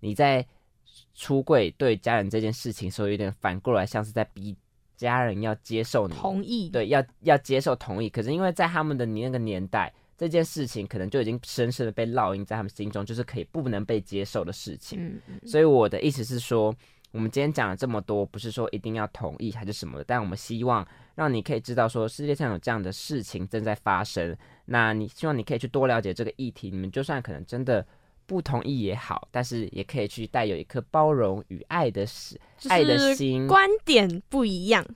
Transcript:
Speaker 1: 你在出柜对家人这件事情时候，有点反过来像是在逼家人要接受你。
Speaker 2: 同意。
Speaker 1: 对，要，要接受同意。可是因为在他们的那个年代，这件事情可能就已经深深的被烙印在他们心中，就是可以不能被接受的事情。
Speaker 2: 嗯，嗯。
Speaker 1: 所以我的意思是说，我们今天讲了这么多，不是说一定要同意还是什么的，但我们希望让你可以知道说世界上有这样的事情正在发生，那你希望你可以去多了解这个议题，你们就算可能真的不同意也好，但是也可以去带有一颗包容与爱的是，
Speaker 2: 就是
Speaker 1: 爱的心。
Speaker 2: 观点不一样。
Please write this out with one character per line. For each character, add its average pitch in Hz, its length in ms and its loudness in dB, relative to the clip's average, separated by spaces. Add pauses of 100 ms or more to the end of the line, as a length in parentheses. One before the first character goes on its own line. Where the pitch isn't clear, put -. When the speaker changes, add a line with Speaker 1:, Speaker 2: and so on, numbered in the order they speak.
Speaker 1:
你 104 120 -4
在 135 320 4 (680)
出 135 260 0
柜 123 360 6
对 123 180 4
家 117 220 0
人 98 120 0
这 110 120 0
件 110 100 0
事 117 220 -6
情 92 180 -6
时 - 100 -6
候， 104 60 0
有 101 80 0
点 101 240 -2
反 90 220 -2
过 123 120 0
来 98 120 4
像 107 180 -2
是 104 80 -10
在 110 220 0
逼 101 200 -10 (440)
家 123 260 2
人 104 180 -2
要 110 140 -2
接 113 280 -4
受 113 240 0
你。 85 60 -6
Speaker 2:
同 190 300 -2
意。 214 260 -4
Speaker 1:
对， 104 200 0
要， 135 140 4 (180)
要 156 160 6
接 131 240 2
受 131 140 2
同 107 280 -4
意。 110 60 -2
可 - 120 -4
是 110 100 -2
因 170 100 -2
为 185 100 2
在 170 160 2
他 170 160 0
们 151 140 -2
的 123 80 0
那 110 240 -4
个 127 80 -4
年 104 300 -2
代， 92 240 -2 (260)
这 170 100 -2
件 165 160 4
事 151 240 -4
情 104 180 -6
可 107 140 -8
能 95 100 -4
就 135 120 0
已 - 20 2
经 117 200 -2
深 123 280 -2
深 123 140 -2
的 110 60 -4
被 113 160 -2
烙 113 280 0
印 98 100 -6
在 107 100 -6
他 113 60 -4
们 98 80 -6
心 104 220 -8
中， 101 140 -4
就 113 100 -6
是 120 80 -4
可 120 160 -8
以 85 60 -6
不 139 240 -6
能 104 160 -2
被 110 160 0
接 98 240 -6
受 101 180 -4
的 85 80 -6
事 95 240 -10
情。 - 240 -12
Speaker 2:
嗯， 175 280 -8
嗯。 202 200 -16
Speaker 1:
所 220 120 2
以 156 40 10
我 131 240 8
的 98 140 0
意 151 100 2
思 131 120 -4
是 123 140 -4
说， 113 380 2 (360)
我 113 80 -8
们 110 120 -2
今 - 80 0
天 143 120 2
讲 123 180 0
了 92 60 -4
这 110 120 -4
么 110 140 -2
多， 101 240 0
不 - 120 -12
是 110 140 -8
说 117 200 -4
一 107 60 -6
定 110 180 -6
要 107 120 -4
同 - 320 -8
意 110 120 -4
还 110 140 -10
是 101 60 -6
什 101 160 -8
么 65 100 -10
的， 73 60 -10
但 123 180 -2
我 104 40 -4
们 92 120 -4
希 113 280 -6
望 117 200 2 (300)
让 151 180 0
你 113 80 0
可 143 140 -2
以 113 40 0
知 120 140 -8
道 117 140 4
说 113 200 0
世 147 180 -8
界 147 100 0
上 139 160 -2
有 90 80 -4
这 - 100 -4
样 113 120 0
的 92 100 -4
事 123 320 -6
情 92 240 -8
正 110 160 -4
在 110 100 0
发 95 300 0
生， 85 340 -4 (280)
那 113 280 2
你 107 140 -2
希 - 180 -8
望 151 100 0
你 117 60 -2
可 127 140 -4
以 - 20 0
去 131 100 -4
多 131 200 2
了 117 140 4
解 95 120 -2
这 120 120 -4
个 - 100 -6
议 127 160 -6
题， - 180 -12
你 95 80 -6
们 95 140 -6
就 135 100 -4
算 139 200 -4
可 113 100 -10
能 76 140 -10
真 127 200 -4
的 117 200 2 (420)
不 185 140 -2
同 135 220 -2
意 135 180 -2
也 101 140 -2
好， - 340 -8
但 123 140 -2
是 120 300 -4
也 95 100 -6
可 135 180 -4
以 104 60 -2
去 113 180 -8
带 - 200 0
有 101 100 0
一 76 80 -6
颗 - 160 -6 (100)
包 156 220 6
容 107 380 2
与 92 140 -10
爱 160 280 0
的 98 140 -2
是， - 300 -12 (220)
Speaker 2:
就 269 120 -10
是 - 0 -
Speaker 1:
爱 180 120 6
的 277 340 6
心。 262 300 0
Speaker 2:
观 392 220 8 (160)
点 196 460 4
不 269 160 2
一 185 220 -2
样。 208 180 4 (100)